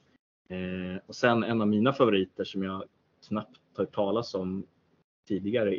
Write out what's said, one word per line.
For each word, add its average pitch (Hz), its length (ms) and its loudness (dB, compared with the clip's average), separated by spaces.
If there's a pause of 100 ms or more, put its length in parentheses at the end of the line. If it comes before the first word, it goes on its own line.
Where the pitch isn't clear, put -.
(480)
Eh, 92 480 -6 (100)
och 107 100 -16
sen 117 280 4
en 113 160 0
av 107 80 2
mina 107 240 4
favoriter 101 520 2
som 95 180 -6
jag 95 220 -6 (440)
knappt - 320 -6 (160)
hört 98 180 -2
talas 110 400 0
om 92 320 -4 (640)
tidigare 101 500 0